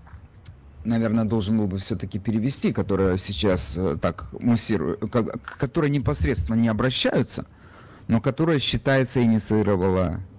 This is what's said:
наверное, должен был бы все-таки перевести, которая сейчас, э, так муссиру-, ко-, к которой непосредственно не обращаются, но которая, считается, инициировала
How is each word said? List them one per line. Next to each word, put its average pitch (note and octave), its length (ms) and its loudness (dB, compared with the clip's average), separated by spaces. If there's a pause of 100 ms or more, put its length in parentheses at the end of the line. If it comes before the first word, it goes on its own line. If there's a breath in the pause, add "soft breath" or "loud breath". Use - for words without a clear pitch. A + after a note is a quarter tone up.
(840)
наверное, A2+ 400 0
должен A2 340 0
был G#2 100 0
бы F#2 100 -4
все-таки G2 400 -6
перевести, A#2 540 -2
которая F#2+ 440 2
сейчас, F#2+ 600 0
э, E2+ 240 -2
так - 320 -6
муссиру-, G#2+ 640 0 (100)
ко-, A2+ 160 0
к - 360 -8
которой D3 320 0
непосредственно C#3+ 640 0
не A#2 120 4
обращаются, B2 800 0 (600 loud breath)
но A2+ 120 4
которая, D#3 380 2
считается, C3 640 2
инициировала F#2+ 960 2 (180)